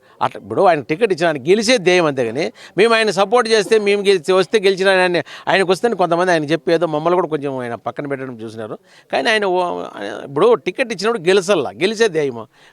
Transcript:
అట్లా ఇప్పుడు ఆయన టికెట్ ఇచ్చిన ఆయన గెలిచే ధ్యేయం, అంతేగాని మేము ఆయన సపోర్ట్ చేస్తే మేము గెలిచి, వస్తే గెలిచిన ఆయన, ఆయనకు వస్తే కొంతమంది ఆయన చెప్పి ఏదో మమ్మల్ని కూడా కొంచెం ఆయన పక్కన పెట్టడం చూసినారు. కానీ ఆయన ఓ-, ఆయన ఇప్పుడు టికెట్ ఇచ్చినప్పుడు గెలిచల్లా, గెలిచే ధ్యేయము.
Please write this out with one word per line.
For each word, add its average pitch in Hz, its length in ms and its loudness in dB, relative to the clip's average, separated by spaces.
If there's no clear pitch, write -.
అట్లా 117 200 -6
ఇప్పుడు 107 200 -2
ఆయన 170 200 4
టికెట్ 185 320 -2
ఇచ్చిన 170 140 0
ఆయన 151 100 0
గెలిచే 202 400 2
ధ్యేయం, 180 280 2
అంతేగాని 135 460 -2
మేము 226 160 4
ఆయన 220 160 2
సపోర్ట్ 208 400 0
చేస్తే 220 300 2
మేము 202 220 0
గెలిచి, 190 320 2
వస్తే 190 260 2
గెలిచిన 190 300 2
ఆయన, 180 320 2
ఆయనకు 180 240 2
వస్తే 233 220 0
కొంతమంది 175 380 0
ఆయన 160 120 2
చెప్పి 156 300 0
ఏదో 165 120 2
మమ్మల్ని 160 300 0
కూడా 180 120 0
కొంచెం 143 300 -6
ఆయన 120 180 -6
పక్కన 143 320 -8
పెట్టడం 131 340 -8
చూసినారు. 113 360 -12
కానీ - 180 -2
ఆయన 214 160 2
ఓ-, 180 360 -2
ఆయన 107 480 -12
ఇప్పుడు 180 260 4
టికెట్ 220 380 -6
ఇచ్చినప్పుడు 196 340 -4
గెలిచల్లా, 180 420 2
గెలిచే 196 380 -2
ధ్యేయము. 139 400 -4